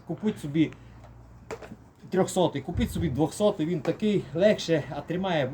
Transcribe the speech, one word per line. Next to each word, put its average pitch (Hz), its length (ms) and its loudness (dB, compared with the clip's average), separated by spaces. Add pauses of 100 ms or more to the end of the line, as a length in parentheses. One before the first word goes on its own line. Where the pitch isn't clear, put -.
купіть 208 340 -4
собі 151 320 0 (1400)
трьохсотий, 170 500 2
купіть 190 300 -2
собі 165 180 -2
двохсотий, 156 560 0
він 170 140 -2
такий 196 440 0 (100)
легше, 165 560 4
а 143 100 -6
тримає 165 540 -2